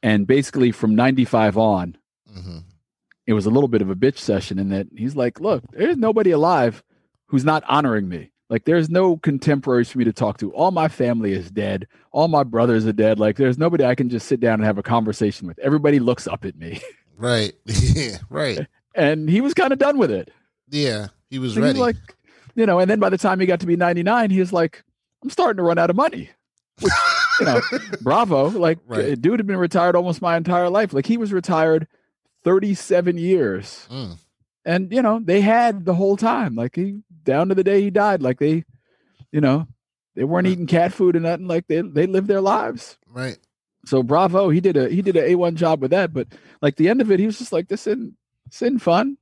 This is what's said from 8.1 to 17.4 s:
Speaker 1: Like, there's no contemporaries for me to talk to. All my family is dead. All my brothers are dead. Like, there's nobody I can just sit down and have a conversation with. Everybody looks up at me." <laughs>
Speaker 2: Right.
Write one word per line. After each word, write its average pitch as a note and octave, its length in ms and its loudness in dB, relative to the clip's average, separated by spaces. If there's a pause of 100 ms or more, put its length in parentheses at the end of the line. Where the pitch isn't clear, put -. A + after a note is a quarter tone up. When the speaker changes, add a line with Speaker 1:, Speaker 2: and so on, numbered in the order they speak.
Speaker 1:
Like, A2+ 180 -4
there's D#3+ 240 2
no F3 260 2
contemporaries C3+ 760 0
for B2+ 80 -6
me A#2+ 60 2
to A2+ 80 2
talk G#2+ 260 -2
to. G2+ 140 -8
All F3 200 2
my D#3+ 160 0
family A#2 440 -2
is F2+ 180 -6
dead. G2+ 380 -4 (220)
All D#3 180 0
my D3+ 160 2
brothers A2+ 420 2
are A2 60 0
dead. G#2+ 260 2
Like, G#2+ 180 2
there's B2+ 200 2
nobody D#3+ 280 0
I B2 100 2
can B2 160 -2
just A#2 180 -6
sit B2 120 -2
down A2+ 140 2
and A2 100 0
have G#2+ 120 2
a G2+ 60 -6
conversation G#2+ 680 -2
with. E2 120 -16
Everybody D3 380 2
looks B2 300 0
up - 160 -10
at G2 120 -10
me." E2 300 -14
<laughs> - 60 -20 (260)
Speaker 2:
Right. A2 420 -2